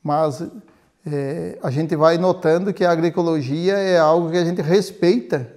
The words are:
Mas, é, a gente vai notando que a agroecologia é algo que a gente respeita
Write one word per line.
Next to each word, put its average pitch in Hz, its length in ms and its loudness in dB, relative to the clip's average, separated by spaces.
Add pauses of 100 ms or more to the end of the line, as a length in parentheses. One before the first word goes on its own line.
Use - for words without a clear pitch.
Mas, 151 400 -2 (640)
é, 147 560 -6
a 139 80 -2
gente 160 240 -2
vai 160 220 4
notando 180 560 0
que 185 100 -2
a 175 80 4
agroecologia 165 840 0
é 190 200 2
algo 165 320 4
que 170 80 -2
a 175 60 0
gente 175 180 -2
respeita 175 960 0